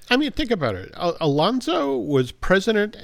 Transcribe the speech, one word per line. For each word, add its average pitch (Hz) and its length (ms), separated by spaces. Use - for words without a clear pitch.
I 247 80
mean, 277 140
think 269 220
about 135 240
it. - 180
Al-, 170 260
Alonzo 254 760
was 143 340
president 208 720